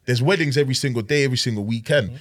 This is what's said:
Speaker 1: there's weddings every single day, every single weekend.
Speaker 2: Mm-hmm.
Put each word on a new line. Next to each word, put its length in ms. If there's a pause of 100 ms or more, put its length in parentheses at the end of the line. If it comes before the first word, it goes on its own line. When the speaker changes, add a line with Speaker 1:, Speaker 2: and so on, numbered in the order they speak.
Speaker 1:
there's 180
weddings 340
every 180
single 280
day, 200
every 140
single 260
weekend. 460
Speaker 2:
Mm-hmm. 120